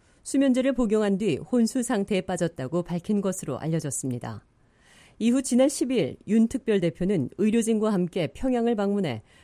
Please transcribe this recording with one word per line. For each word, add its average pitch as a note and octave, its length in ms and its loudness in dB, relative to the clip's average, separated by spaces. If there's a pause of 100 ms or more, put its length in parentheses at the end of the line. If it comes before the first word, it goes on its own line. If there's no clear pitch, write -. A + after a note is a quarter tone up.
(240)
수면제를 C4+ 500 2
복용한 G#3+ 420 2
뒤 F3+ 200 0
혼수 A#3+ 460 0
상태에 G3+ 380 -2
빠졌다고 E3+ 600 -4
밝힌 F3 400 -2
것으로 F#3 360 -4
알려졌습니다. C3+ 840 -6 (720)
이후 A#3+ 240 2
지난 B3+ 260 4
십 B3 220 -2
일 G3+ 260 0 (120)
윤 A3+ 200 4
특별대표는 F#3 880 0
의료진과 G#3+ 540 2
함께 F3+ 360 0
평양을 A#3+ 460 0
방문해 G3 480 -2 (220)